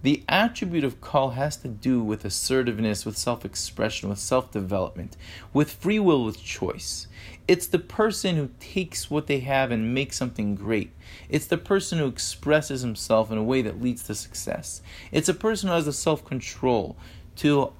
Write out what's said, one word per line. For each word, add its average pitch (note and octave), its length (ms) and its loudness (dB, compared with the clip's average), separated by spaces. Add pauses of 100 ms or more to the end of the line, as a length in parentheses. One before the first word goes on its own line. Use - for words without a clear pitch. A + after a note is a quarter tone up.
the - 260 4
attribute F#3 540 2
of C3 180 -2
kol C3+ 300 2
has C3+ 280 -2
to C3+ 100 -10
do A#2+ 340 2
with G#2+ 220 -2
assertiveness, A2 800 0
with G#2+ 100 -4
self-expression, - 920 -2
with G2+ 100 -2
self-development, G2 1000 -2 (360)
with C#3+ 180 4
free G#3+ 300 0
will, D3+ 240 6
with G#2+ 180 -4
choice. - 640 -6 (400)
It's F3 220 4
the F3 100 2
person G3+ 560 0
who C#3+ 240 0
takes - 500 -6
what D3+ 200 -2
they C#3 120 2
have C3+ 300 2
and A2+ 240 0
makes C#3 220 -2
something G#2+ 400 -2
great. G#2 340 0 (380)
It's D3 180 0
the E3+ 100 2
person F#3 440 0
who C#3 80 2
expresses D3 720 0
himself A2 500 2
in A2 80 0
a G#2+ 60 2
way C3 180 2
that G2+ 180 -4
leads B2 240 -2
to G#2+ 120 -4
success. - 680 -8 (300)
It's - 160 2
a F3+ 60 4
person G#3+ 340 0
who F3 80 4
has D#3 100 2
the D3 60 0
self-control C3 1040 0 (400)
to C#3+ 440 4